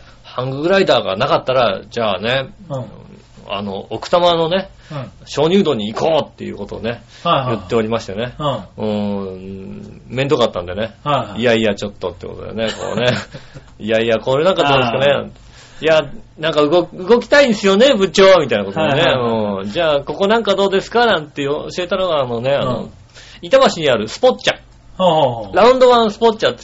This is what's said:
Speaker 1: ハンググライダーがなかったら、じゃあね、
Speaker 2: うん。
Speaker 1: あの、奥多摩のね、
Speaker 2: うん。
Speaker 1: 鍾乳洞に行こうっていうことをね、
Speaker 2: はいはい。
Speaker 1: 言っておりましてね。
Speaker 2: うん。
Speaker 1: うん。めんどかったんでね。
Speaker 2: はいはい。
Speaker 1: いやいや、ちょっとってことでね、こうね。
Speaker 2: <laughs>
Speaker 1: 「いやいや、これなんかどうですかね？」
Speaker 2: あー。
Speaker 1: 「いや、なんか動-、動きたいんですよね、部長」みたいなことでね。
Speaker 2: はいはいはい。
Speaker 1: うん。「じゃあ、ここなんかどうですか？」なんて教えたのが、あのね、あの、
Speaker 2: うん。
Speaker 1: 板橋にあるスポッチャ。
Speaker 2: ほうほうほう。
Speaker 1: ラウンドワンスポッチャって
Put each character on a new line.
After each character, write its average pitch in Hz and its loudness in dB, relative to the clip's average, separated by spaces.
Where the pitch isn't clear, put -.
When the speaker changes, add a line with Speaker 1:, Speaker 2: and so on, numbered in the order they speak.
Speaker 1:
ハ - -10
ン 131 -6
グ 135 -8
グ 165 -2
ラ 196 4
イ 190 2
ダ 127 2
ー - -6
が 95 -4
な 131 0
か 156 2
っ - -8
た 131 -2
ら、 117 0
じ - -8
ゃ 107 0
あ - -12
ね、 127 -4
Speaker 2:
う 139 -8
ん。 117 -10
Speaker 1:
あ 98 -8
の、 98 -8
奥 113 -10
多 180 2
摩 175 4
の 165 0
ね、 190 -2
Speaker 2:
う 151 -12
ん。 120 -12
Speaker 1:
鍾 151 0
乳 196 4
洞 151 0
に 107 -6
行 - -8
こ 151 0
う - -12
っ - -20
て - -14
い 101 -10
う 95 -12
こ 98 -12
と 95 -12
を 90 -14
ね、 117 -6
Speaker 2:
は 156 0
い - -8
は 123 -4
い。 - -2
Speaker 1:
言 98 -14
っ - -16
て 123 -2
お 113 2
り 107 -4
ま 113 -2
し - -10
て 95 -12
ね。 123 -8
Speaker 2:
う 113 -8
ん。 101 -4
Speaker 1:
う - -12
ん。 98 -16
め 127 -4
ん - -2
ど 143 2
か 120 2
っ 107 -2
た 95 -6
ん 87 -10
で 90 -10
ね。 107 -6
Speaker 2:
は 139 -2
い 101 -16
は 98 -12
い。 110 -6
Speaker 1:
い - 0
や 120 4
い 113 2
や、 104 0
ち 107 -8
ょ 101 -8
っ - -14
と - -8
っ 90 -8
て 92 -14
こ 90 -14
と 87 -14
で 92 -12
ね、 110 -4
こ 92 -8
う 107 0
ね。 123 2
Speaker 2:
<laughs> - -20
Speaker 1:
「い 104 -8
や 110 2
い 117 0
や、 113 4
こ 131 0
れ 156 2
な 190 4
ん 185 -2
か 170 2
ど 139 4
う - 4
で 127 2
す 117 -2
か 127 -2
ね？」 135 2
Speaker 2:
あ 120 0
ー。 104 -12
Speaker 1:
「い - -4
や、 156 4
な 160 -2
ん 156 -2
か 147 4
動-、 165 4
動 185 2
き - -6
た 285 6
い 285 6
ん - 4
で 220 0
す 202 -2
よ 196 4
ね、 269 6
部 190 0
長」 190 8
み 143 0
た 120 0
い 104 0
な 101 -4
こ 98 -6
と - -6
で 156 0
ね。 143 0
Speaker 2:
は 139 2
い 156 2
は 131 0
い 117 0
は 98 -4
い。 - -8
Speaker 1:
う - -8
ん。 - -8
「じ 165 -2
ゃ 156 2
あ、 143 0
こ 151 -8
こ 190 0
な 226 2
ん 226 -2
か 196 0
ど 196 2
う 185 -4
で 185 2
す - -12
か？」 240 2
な 190 2
ん 147 -8
て 143 -6
教 143 -4
え 180 -4
た 190 -2
の 185 -2
が、 156 0
あ 131 -2
の 120 -4
ね、 131 -2
あ 131 0
の、 123 -4
Speaker 2:
う - -12
ん。 - -16
Speaker 1:
板 175 4
橋 170 -8
に 147 2
あ 120 4
る 104 -4
ス - -14
ポ 254 4
ッ 247 2
チ - -4
ャ。 - -2
Speaker 2:
ほ 185 0
う - 4
ほ 156 4
う 120 0
ほ 95 -16
う。 - -6
Speaker 1:
ラ 208 6
ウ 262 6
ン 262 0
ド 254 6
ワ 240 6
ン 208 0
ス 208 -12
ポ 233 4
ッ 214 2
チ 165 -2
ャ 120 2
っ 120 -8
て - -20